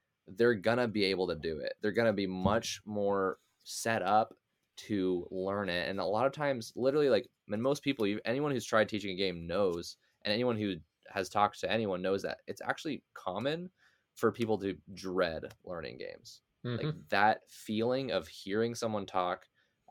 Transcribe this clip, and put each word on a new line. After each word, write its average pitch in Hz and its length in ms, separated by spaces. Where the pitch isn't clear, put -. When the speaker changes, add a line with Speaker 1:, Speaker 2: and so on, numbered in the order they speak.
Speaker 1:
they're 113 280
gonna 117 320
be 101 180
able 92 220
to 85 80
do 78 240
it. 60 200
They're 107 120
gonna 113 200
be 98 140
much 92 580
more 101 540
set 113 380
up 104 320
to 92 520
learn 95 400
it. 87 180
And 98 120
a 90 60
lot 107 200
of 139 60
times, 139 440
literally, 135 340
like, 107 180
and 104 140
most 139 220
people, 131 240
you, 104 180
anyone 143 260
who's 120 140
tried 107 240
teaching 101 220
a 90 40
game 87 300
knows, 87 520
and 104 100
anyone 120 240
who 101 200
has 98 220
talked 104 300
to 90 120
anyone 101 300
knows 95 220
that - 240
it's - 140
actually - 420
common 143 560
for 113 160
people 110 260
to 95 180
dread 90 580
learning 78 360
games. - 420
Like, 123 240
Speaker 2:
Mm-hmm. 151 120
Speaker 1:
that 104 380
feeling 120 640
of 82 180
hearing 110 460
someone 110 320
talk 90 400